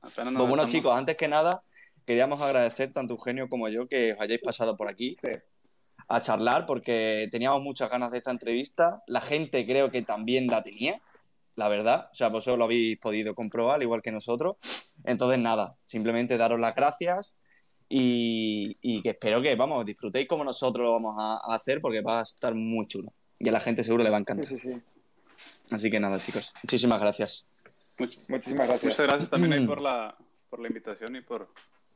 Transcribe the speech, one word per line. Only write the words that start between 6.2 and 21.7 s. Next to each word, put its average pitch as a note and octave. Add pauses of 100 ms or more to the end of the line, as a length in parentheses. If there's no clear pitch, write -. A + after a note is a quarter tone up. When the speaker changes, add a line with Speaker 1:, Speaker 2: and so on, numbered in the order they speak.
Speaker 2:
porque A2
teníamos C3+
muchas C3+
ganas B2
de B2
esta B2+
entrevista. B2+
La A#2
gente C#3
creo C3
que B2+
también A2+
la A2+
tenía, A2+ (540)
la G#2+
verdad. G#2+
O -
sea, A#2+
vosotros A2+
lo A#2
habéis A2+
podido G#2+
comprobar, A#2
al D3
igual A#2
que A2+
nosotros. A#2+ (480)
Entonces, B2+
nada, A2+
simplemente A#2
daros A#2
las A2+
gracias F3 (500)
y, A2+
y A2
que A2
espero A2+
que, C3+
vamos, B2+
disfrutéis G#2
como D3+
nosotros B2+
lo A#2
vamos A2+
a, G#2+
a A2+
hacer, C3